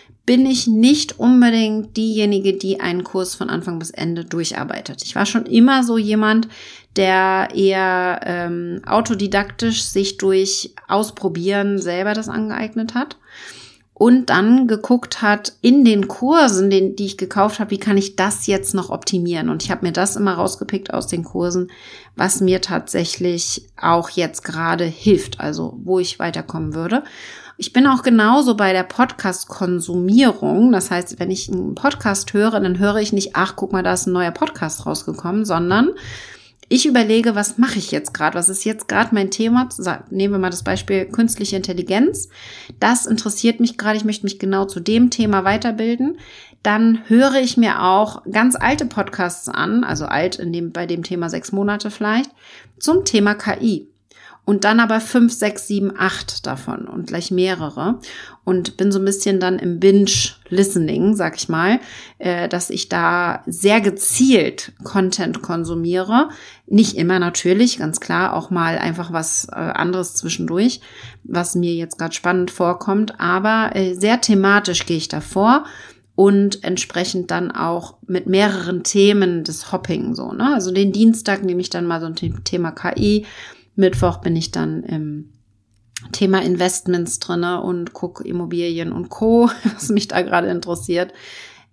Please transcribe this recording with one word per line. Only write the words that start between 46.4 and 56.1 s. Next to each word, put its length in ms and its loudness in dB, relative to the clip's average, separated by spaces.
Dann 460 4
höre 260 4
ich 240 0
mir 240 2
auch 420 2
ganz 340 2
alte 280 0
Podcasts 640 -4
an, 340 0
also 220 -6
alt 300 -2
in 140 -6
dem, 220 -6
bei 140 -6
dem 160 -4
Thema 260 -4
sechs 240 -8
Monate 380 -2
vielleicht, 400 -2
zum 260 2
Thema 300 2
K 260 -6
I. 320 -2
Und 200 0
dann 160 4
aber 200 4
fünf, 320 4
sechs, 360 -4
sieben, 280 -2
acht 500 -4